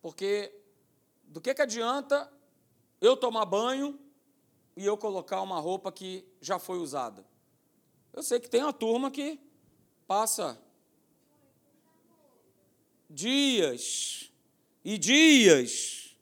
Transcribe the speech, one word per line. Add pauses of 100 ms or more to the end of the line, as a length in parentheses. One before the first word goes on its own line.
Porque (680)
do
que
que
adianta (680)
eu
tomar
banho (800)
e
eu
colocar
uma
roupa
que (160)
já
foi
usada? (880)
Eu
sei
que
tem
uma
turma
que (680)
passa (2500)
dias (520)
e
dias